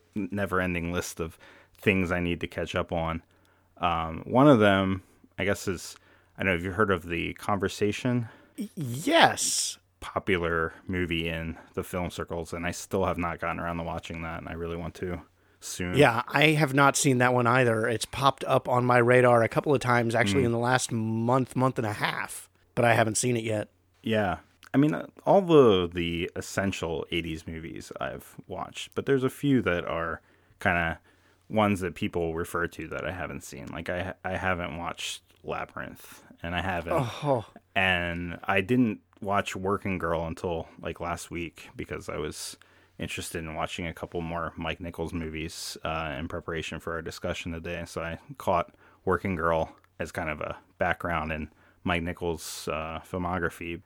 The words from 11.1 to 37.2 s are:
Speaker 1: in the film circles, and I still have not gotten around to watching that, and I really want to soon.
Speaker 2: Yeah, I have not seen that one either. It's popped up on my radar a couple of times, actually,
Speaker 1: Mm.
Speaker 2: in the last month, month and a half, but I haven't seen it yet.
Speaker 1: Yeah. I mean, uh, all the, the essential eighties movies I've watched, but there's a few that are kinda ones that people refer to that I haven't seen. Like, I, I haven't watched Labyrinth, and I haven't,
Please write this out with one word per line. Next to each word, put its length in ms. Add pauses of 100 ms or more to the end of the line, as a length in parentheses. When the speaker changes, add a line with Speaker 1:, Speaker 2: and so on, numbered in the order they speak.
Speaker 1:
in 280 (180)
the 80
film 280
circles, 420
and 140
I 60
still 340
have 100
not 240
gotten 180
around 200
to 60
watching 380
that, 180
and 80
I 40
really 240
want 200
to 260 (380)
soon. 360
Speaker 2:
Yeah, 320
I 200
have 260
not 220
seen 220
that 140
one 140
either. 420
It's 160
popped 400
up 240
on 160
my 140
radar 440
a 60
couple 260
of 60
times, 340
actually, 280
Speaker 1:
Mm. 40
Speaker 2:
in 60
the 60
last 340
month, 640
month 220
and 80
a 80
half, 560 (240)
but 100
I 100
haven't 220
seen 200
it 80
yet. 240 (340)
Speaker 1:
Yeah. 360 (360)
I 20
mean, 180
uh, 120 (200)
all 140
the, 520
the 440
essential 760
eighties 360
movies 440 (100)
I've 340 (120)
watched, 480
but 120
there's 180
a 60
few 320
that 240
are 340 (400)
kinda 380 (500)
ones 320
that 140
people 400
refer 320
to 220
that 180
I 60
haven't 320
seen. 280
Like, 160
I, 260 (100)
I 120
haven't 400
watched 460 (200)
Labyrinth, 800 (200)
and 120
I 60
haven't, 320 (320)